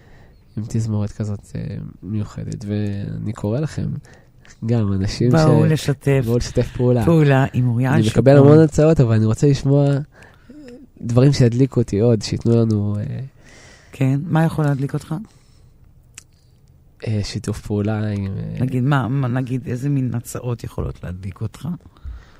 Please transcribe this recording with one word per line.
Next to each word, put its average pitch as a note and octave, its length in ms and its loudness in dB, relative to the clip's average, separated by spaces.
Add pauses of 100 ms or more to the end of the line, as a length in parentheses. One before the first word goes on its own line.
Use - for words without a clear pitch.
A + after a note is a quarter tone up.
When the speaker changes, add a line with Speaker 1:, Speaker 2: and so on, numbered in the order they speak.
(580)
Speaker 1:
עם G#2 100 -8
תזמורת A2 440 -4
כזאת, G#2 280 -8 (160)
אה, A2 60 -8 (420)
מיוחדת. G#2 640 -8
ואני G#2 640 -6
קורא A2 260 -4
לכם, - 300 -6 (760)
גם A2+ 280 0
אנשים G2 380 0
Speaker 2:
בואו D#3 360 4
Speaker 1:
ש-, D#3 40 2
Speaker 2:
לשתף C#3 540 0
Speaker 1:
בואו A#2 120 0
לשתף - 400 -2
פעולה. B2 280 2
Speaker 2:
פעולה C#3+ 480 4
עם B2+ 140 2
אוריאן B2+ 260 0
Speaker 1:
אני A2 140 4
מקבל B2+ 280 6
Speaker 2:
שוקרון. C#3+ 160 8
Speaker 1:
המון D#3+ 120 8
הצעות, D#3 360 4
אבל A2+ 160 4
אני A2 100 2
רוצה A2 220 2
לשמוע C#3 400 2 (1120)
דברים B2 320 4
שידליקו B2 460 2
אותי G#2 200 -2
עוד, A2+ 220 2
שיתנו A#2 340 -2
לנו, G#2 440 0
אה, A#2 200 -8 (720)
Speaker 2:
כן, C3+ 320 -2
מה D#3+ 200 0
יכול D#3 220 -2
להדליק C#3 280 -2
אותך? D3+ 220 -8 (1900)
Speaker 1:
אה, A2 160 -2
שיתוף G#2 380 -8
פעולה G#2+ 480 -4
עם, G2+ 280 -6
אה, G#2+ 220 -10
Speaker 2:
נגיד, B2+ 240 -2
מה, C3+ 240 0
מה, C3+ 200 -2
נגיד, B2+ 400 -4
איזה B2+ 220 -6
מין C3 240 -2
הצעות A#2+ 500 -8
יכולות - 400 -8
להדליק F#2 380 -12
אותך? - 260 -10 (720)